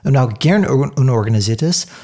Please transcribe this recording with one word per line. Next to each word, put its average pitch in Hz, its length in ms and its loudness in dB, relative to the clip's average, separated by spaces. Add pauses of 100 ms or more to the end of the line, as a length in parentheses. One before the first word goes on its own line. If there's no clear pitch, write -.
und 135 120 2
auch 127 240 0
gern 190 260 2
un-, 139 260 0
unorganisiert 113 680 0
ist 170 280 -2 (140)